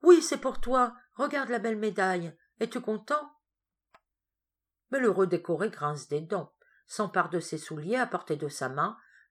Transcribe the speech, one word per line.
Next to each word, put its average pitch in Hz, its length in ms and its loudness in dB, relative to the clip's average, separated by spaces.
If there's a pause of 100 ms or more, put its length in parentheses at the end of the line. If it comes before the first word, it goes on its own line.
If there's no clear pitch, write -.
Oui, 339 200 10
c'est 269 180 -2
pour 254 200 -2
toi, 247 340 2 (200)
regarde 277 340 -2
la 233 100 -2
belle 220 200 -2
médaille, 185 580 -2 (240)
es-tu 233 200 -4
content? 285 520 -4 (1600)
Mais 269 100 -2
l'heureux 190 260 4
décoré 175 440 0
grince 147 380 -6
des 147 120 -2
dents, 160 320 -6 (340)
s'empare 175 440 -2
de 170 100 -2
ses 160 180 -8
souliers 160 380 -6
à 254 100 0
portée 180 300 -4
de 151 120 -6
sa 135 200 -6
main 147 280 -4 (340)